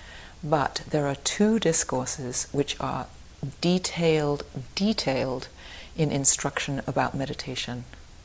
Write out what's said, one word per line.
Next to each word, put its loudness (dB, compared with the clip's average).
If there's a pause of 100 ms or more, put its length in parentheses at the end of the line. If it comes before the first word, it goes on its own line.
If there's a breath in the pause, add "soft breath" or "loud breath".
(440 loud breath)
But 2
there 2
are 0
two 4
discourses 0
which 0
are -2 (520)
detailed, 4 (320)
detailed 2 (500 loud breath)
in 4
instruction 0
about 0
meditation. -6 (380)